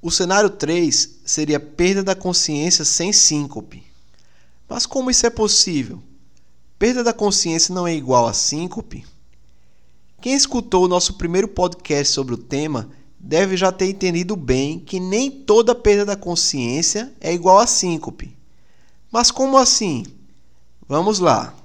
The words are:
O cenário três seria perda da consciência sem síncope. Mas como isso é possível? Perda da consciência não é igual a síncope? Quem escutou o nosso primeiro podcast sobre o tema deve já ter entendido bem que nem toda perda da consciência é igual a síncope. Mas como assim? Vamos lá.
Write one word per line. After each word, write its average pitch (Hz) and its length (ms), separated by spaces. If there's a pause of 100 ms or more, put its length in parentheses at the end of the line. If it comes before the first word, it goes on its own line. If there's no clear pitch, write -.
O 170 80
cenário 190 400
três 165 760
seria 151 340
perda 180 420
da 190 140
consciência 170 720
sem 170 260
síncope. 143 720 (840)
Mas - 180
como 254 260
isso 240 140
é 233 40
possível? 165 720 (800)
Perda 240 240
da 233 80
consciência 180 640
não 180 100
é 170 80
igual 127 340
a 110 60
síncope? 147 720 (1160)
Quem 262 140
escutou 233 500
o - 20
nosso 180 280
primeiro 175 340
podcast 156 640
sobre 131 200
o 113 40
tema 139 520 (300)
deve 185 380
já 185 160
ter 190 160
entendido 185 480
bem 139 420
que 185 220
nem 208 280
toda 233 460
perda 208 300
da 202 100
consciência 170 1040
é 165 140
igual 185 260
a 240 80
síncope. - 680 (720)
Mas 233 200
como 269 260
assim? 175 480 (840)
Vamos 180 300
lá. 156 480